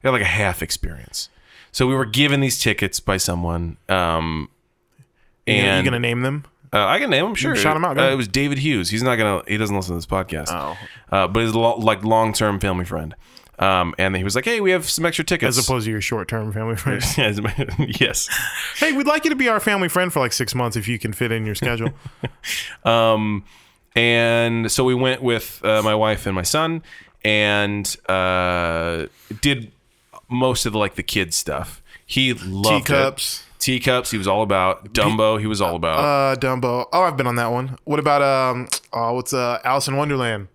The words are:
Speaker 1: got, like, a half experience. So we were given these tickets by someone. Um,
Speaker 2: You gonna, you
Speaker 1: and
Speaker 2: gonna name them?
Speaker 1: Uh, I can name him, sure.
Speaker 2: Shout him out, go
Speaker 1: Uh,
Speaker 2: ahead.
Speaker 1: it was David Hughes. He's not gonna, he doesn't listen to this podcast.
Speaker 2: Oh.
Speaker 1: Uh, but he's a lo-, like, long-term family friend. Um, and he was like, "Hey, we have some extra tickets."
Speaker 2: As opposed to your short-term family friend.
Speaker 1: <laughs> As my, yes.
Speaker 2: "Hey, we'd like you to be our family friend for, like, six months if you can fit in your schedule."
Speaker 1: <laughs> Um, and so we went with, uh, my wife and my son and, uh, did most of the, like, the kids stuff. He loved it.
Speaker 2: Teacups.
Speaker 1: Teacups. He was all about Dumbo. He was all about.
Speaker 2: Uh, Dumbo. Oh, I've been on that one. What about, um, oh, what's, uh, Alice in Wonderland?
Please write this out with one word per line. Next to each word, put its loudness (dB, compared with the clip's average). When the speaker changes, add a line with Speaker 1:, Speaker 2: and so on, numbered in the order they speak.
Speaker 1:
got, 2
like, 2
a 0
half 0
experience. -8
So 2
we 2
were 0
given 2
these 0
tickets 0
by -2
someone. -4
Um, 0
Speaker 2:
You 2
gonna, 4
you 4
Speaker 1:
and 2
Speaker 2:
gonna 0
name -2
them? -4
Speaker 1:
Uh, 4
I 2
can -2
name 2
him, -4
sure. -2
Speaker 2:
Shout 2
him 0
out, 0
go 0
Speaker 1:
Uh, 4
Speaker 2:
ahead. 4
Speaker 1:
it 0
was -2
David 0
Hughes. 0
He's -2
not 2
gonna, 2
he -2
doesn't 0
listen -4
to -2
this -8
podcast. -4
Speaker 2:
Oh. -6
Speaker 1:
Uh, 2
but 0
he's 0
a 2
lo-, 4
like, 2
long-term 2
family 0
friend. -8
Um, 2
and 0
he -2
was -2
like, -2
"Hey, 0
we 2
have 0
some -2
extra -2
tickets." 0
Speaker 2:
As 0
opposed 0
to -2
your -2
short-term -4
family -4
friend. -2
Speaker 1:
<laughs> -2
As 2
my, -2
yes. 0
Speaker 2:
"Hey, 2
we'd 0
like 2
you 2
to 0
be 0
our 2
family 0
friend 0
for, 0
like, 0
six -6
months -2
if -4
you -2
can -4
fit -2
in -2
your -2
schedule." -2
Speaker 1:
<laughs> -20
Um, 2
and 2
so 2
we 4
went 0
with, -2
uh, 4
my 4
wife 2
and -2
my -2
son -2
and, 0
uh, 0
did -2
most 0
of -4
the, 0
like, -2
the -6
kids -2
stuff. -6
He 0
loved 0
it. 4
Speaker 2:
Teacups. 0
Speaker 1:
Teacups. 0
He -2
was -2
all 2
about 0
Dumbo. 2
He -2
was -2
all 0
about. 0
Speaker 2:
Uh, 2
Dumbo. -2
Oh, 4
I've 0
been 0
on 0
that 0
one. -4
What 0
about, 4
um, 2
oh, 0
what's, -4
uh, 0
Alice 0
in -2
Wonderland? -2